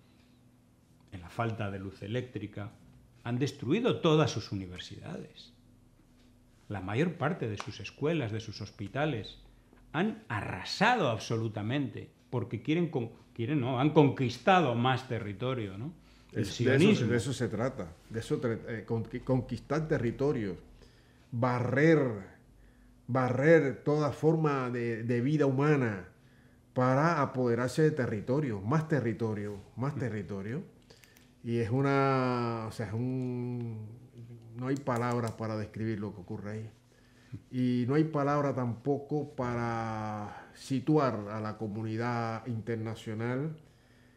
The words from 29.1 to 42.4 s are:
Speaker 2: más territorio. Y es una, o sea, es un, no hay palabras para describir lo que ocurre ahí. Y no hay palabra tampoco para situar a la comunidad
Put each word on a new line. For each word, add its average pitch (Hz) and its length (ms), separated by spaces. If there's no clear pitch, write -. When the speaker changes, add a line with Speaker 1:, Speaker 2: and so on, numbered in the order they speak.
Speaker 2:
más 139 200
territorio. 104 680
Y 117 140
es 113 140
una, 127 960
o - 20
sea, 107 180
es 98 40
un, 123 840
no 127 100
hay 139 100
palabras 120 560
para 110 240
describir 107 440
lo 104 140
que 98 60
ocurre 101 320
ahí. 110 180
Y 123 380
no 139 60
hay 156 100
palabra 143 500
tampoco 143 800
para 113 1160
situar 127 800
a 110 100
la 107 160
comunidad 113 880